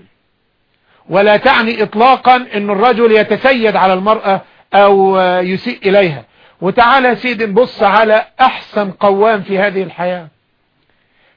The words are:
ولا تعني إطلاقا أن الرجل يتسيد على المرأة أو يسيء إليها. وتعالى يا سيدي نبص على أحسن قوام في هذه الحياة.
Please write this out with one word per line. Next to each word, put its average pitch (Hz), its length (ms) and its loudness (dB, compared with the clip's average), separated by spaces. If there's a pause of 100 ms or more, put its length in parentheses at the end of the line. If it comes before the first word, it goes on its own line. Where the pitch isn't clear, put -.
(1080)
ولا 202 280 2
تعني 233 460 0
إطلاقا 247 540 2
أن 214 340 -6
الرجل 226 420 2
يتسيد 214 640 0
على 190 160 2
المرأة 196 480 -2 (340)
أو 190 460 4 (200)
يسيء 190 440 -6
إليها. 185 400 0 (360)
وتعالى 240 480 0
يا 240 60 0
سيدي 226 320 -6
نبص 214 360 -2
على 214 440 2 (140)
أحسن 214 500 -2
قوام 202 520 0
في 190 160 -6
هذه 190 240 -2
الحياة. 175 460 -8 (1080)